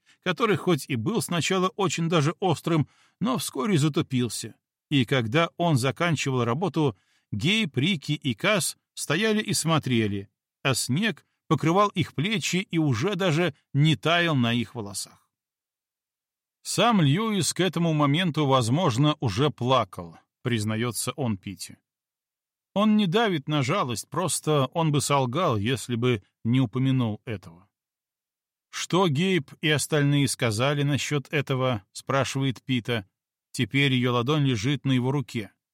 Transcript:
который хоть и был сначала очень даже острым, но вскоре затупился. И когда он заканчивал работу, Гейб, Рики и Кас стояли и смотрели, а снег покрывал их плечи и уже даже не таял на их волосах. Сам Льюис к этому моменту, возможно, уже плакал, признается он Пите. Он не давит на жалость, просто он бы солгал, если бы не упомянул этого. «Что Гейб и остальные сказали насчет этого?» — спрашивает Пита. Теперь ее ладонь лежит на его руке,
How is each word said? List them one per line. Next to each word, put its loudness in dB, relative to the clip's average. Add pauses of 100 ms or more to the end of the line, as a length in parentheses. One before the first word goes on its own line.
(240)
который 0
хоть 0
и -4
был -2
сначала -2
очень 0
даже 2
острым, 0 (320)
но -2
вскоре -2
затупился. -2 (340)
И 4
когда 0
он 2
заканчивал 0
работу, -2 (340)
Гейб, 0
Рики 0
и -4
Кас -2 (160)
стояли -2
и -4
смотрели, 0 (340)
а 0
снег -2 (220)
покрывал 2
их -6
плечи -2
и -4
уже 0
даже 0 (200)
не 4
таял 0
на 2
их -4
волосах. -12 (1300)
Сам 2
Льюис 2
к -6
этому 0
моменту, 2
возможно, 2
уже 0
плакал, -2 (260)
признается -2
он -4
Пите. -14 (960)
Он 4
не 4
давит 0
на 0
жалость, -2
просто 0
он 2
бы 2
солгал, 0
если -2
бы 0 (220)
не 2
упомянул 0
этого. -12 (1000)
«Что 0
Гейб 0 (100)
и 0
остальные 2
сказали 0
насчет -2
этого?» — -2
спрашивает -2
Пита. -2 (440)
Теперь 0
ее 2
ладонь 0
лежит -2
на 2
его 0
руке, -6 (220)